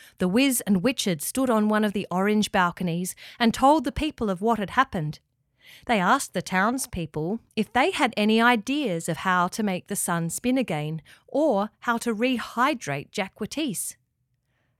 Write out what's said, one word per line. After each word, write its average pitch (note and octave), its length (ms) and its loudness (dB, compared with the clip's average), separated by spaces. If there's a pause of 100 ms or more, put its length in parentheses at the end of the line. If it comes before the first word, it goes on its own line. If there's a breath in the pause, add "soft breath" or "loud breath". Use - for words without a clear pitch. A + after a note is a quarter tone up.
(180 soft breath)
The F3+ 100 0
Wiz B3 340 2
and G3 200 2
Witchard G3 400 -2
stood B3+ 280 -2
on G#3+ 200 2
one G#3+ 140 2
of G#3 100 0
the G3+ 160 -4
orange G3+ 420 0
balconies F3+ 640 -2 (220 loud breath)
and A3+ 160 4
told C#4+ 300 4
the C#4 80 -2
people C4 380 -4
of F3+ 120 -2
what A3 180 0
had F#3+ 120 -6
happened. D#3+ 480 -2 (640 loud breath)
They A3+ 140 2
asked A3 340 2
the F3+ 80 -2
townspeople F#3+ 1000 -2 (140)
if G#3+ 160 -2
they D4 200 2
had C#4 260 0
any A3 240 4
ideas A#3+ 640 0
of E3 100 -2
how F3+ 320 2
to A3 140 -4
make F#3 240 -4
the G3+ 80 -6
sun E3+ 340 -2
spin B3+ 280 -2
again D#3 440 -4 (260 soft breath)
or A#3+ 420 0 (120)
how A#3 180 0
to A#3 160 -2
rehydrate A#3 960 -2
Jacquetis. G#3 840 -6 (840)